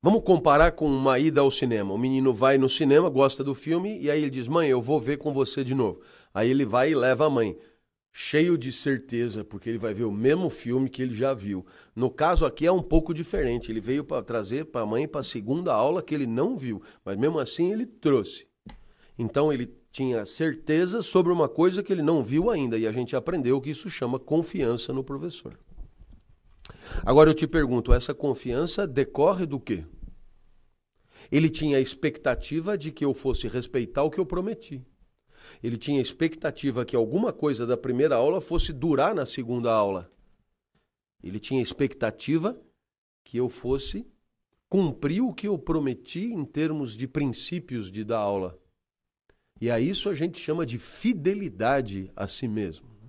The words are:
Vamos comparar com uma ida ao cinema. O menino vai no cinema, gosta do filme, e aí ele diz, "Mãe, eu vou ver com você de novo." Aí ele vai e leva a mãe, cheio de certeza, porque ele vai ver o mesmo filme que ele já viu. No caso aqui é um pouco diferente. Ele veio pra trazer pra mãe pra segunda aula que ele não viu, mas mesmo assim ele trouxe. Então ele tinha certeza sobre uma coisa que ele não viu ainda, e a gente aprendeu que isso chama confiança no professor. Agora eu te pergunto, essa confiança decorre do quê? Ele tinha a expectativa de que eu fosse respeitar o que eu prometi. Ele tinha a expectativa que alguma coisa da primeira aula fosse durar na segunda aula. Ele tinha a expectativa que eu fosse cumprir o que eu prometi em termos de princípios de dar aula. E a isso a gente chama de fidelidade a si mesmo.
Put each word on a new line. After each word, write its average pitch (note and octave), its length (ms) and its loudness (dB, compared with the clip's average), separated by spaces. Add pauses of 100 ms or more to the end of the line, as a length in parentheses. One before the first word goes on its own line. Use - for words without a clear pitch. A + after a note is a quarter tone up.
Vamos G3+ 220 4
comparar D#3+ 480 6
com D#3 160 -2
uma C3+ 320 4
ida C#3+ 220 4
ao C3+ 100 6
cinema. G#2+ 420 -2
O G#2 40 -2
menino C3 360 2
vai C3 240 4
no C3+ 120 4
cinema, D#3 400 6
gosta C3+ 340 2
do C#3 100 -2
filme, F3 460 -4
e C#3+ 100 -2
aí D3+ 120 2
ele C#3 100 -2
diz, B2+ 160 -6
"Mãe, D#3 220 2
eu B2+ 120 4
vou C3+ 200 0
ver C#3+ 160 -2
com D3 160 -4
você C3+ 320 -2
de B2+ 100 -2
novo." G#2+ 260 0 (320)
Aí A2 160 2
ele C3+ 160 4
vai B2 260 2
e D#3 40 2
leva C3 300 4
a D#3 40 4
mãe, A2+ 300 0 (500)
cheio E3 480 2
de B2+ 140 -6
certeza, A#2 720 -4
porque G2+ 260 -10
ele A2+ 80 -4
vai A2 160 -4
ver A2+ 120 -2
o G#2 60 -2
mesmo C#3+ 380 2
filme B2+ 400 -2
que B2+ 120 -8
ele B2+ 120 -4
já C3 200 -2
viu. G2 320 -6 (280)
No B2 160 0
caso E3 360 2
aqui C#3+ 200 -2
é F3 60 6
um F#3 100 2
pouco D#3+ 320 2
diferente. C#3 560 -4
Ele A2+ 120 -4
veio C#3 240 -2
pra C#3+ 180 -4
trazer A#2 420 -4
pra A#2+ 200 -6
mãe A#2 220 0
pra D3 140 -6
segunda C3 520 -2
aula C#3+ 280 2
que D3+ 140 -4
ele C#3 100 -2
não C#3+ 300 0
viu, A#2+ 260 -6 (220)
mas G2 140 -6
mesmo D#3 200 2
assim E3+ 360 0
ele A3+ 120 -2
trouxe. - 640 0 (720)
Então C#3 320 0
ele B2 160 -4 (240)
tinha B2 340 -2
certeza E3 760 -2
sobre F3+ 300 4
uma D#3+ 160 4
coisa F3+ 340 2
que - 80 -4
ele F3+ 100 0
não D3 220 4
viu D#3 260 2
ainda, C3 280 0
e A2 100 0
a G#2+ 60 -2
gente B2 200 -4
aprendeu C3+ 460 0
que C3+ 100 -8
isso D#3+ 200 -10
chama B2+ 280 -4
confiança C3+ 760 -2
no C3+ 100 -4
professor. C#3 560 -12 (1500)
Agora D3+ 240 10
eu D3+ 40 4
te D#3 140 0
pergunto, B2 460 2
essa B2 200 2
confiança C#3+ 720 -2
decorre D3+ 580 2
do C#3 140 -6
quê? E2+ 260 -6 (1500)
Ele D#3 180 4
tinha D3+ 280 0
a C3+ 40 4
expectativa D#3 960 -4
de D3+ 140 -8
que D3 140 -4
eu C3+ 80 2
fosse B2+ 340 -2
respeitar B2 560 -4
o D#3 60 0
que F#3+ 100 -4
eu F3+ 60 0
prometi. F3 600 -8 (800)
Ele A#2 140 -4
tinha C#3+ 220 -2
a - 20 2
expectativa C#3 840 -4
que B2 120 -6
alguma D3 360 0
coisa B2 340 -2
da A#2+ 120 0
primeira C3 380 2
aula D3+ 260 2
fosse E3+ 320 -2
durar D3+ 420 2
na C#3+ 100 -2
segunda A#2+ 460 -2
aula. G2 400 2 (1120)
Ele G2+ 160 -10
tinha C3 200 -2
a A#2+ 40 0
expectativa C#3+ 960 -2 (640)
que - 140 -10
eu B2 100 0
fosse C3+ 580 -6 (600)
cumprir F3 540 0
o A#3+ 120 -2
que - 140 -8
eu G3 100 -2
prometi D#3+ 760 -4
em D#3 120 -4
termos D3 520 -4
de B2+ 100 -6
princípios B2+ 840 -6
de G#2+ 120 -8
dar A2+ 160 -2
aula. G2 400 -2 (1000)
E A2+ 100 -2
a A#2 100 0
isso F#3 300 -2
a F#3+ 40 -2
gente E3 260 -4
chama D#3+ 260 -4
de A#2 140 -8
fidelidade C#3 1400 -2
a G2 120 -6
si - 200 -8
mesmo. G#2 420 -6 (200)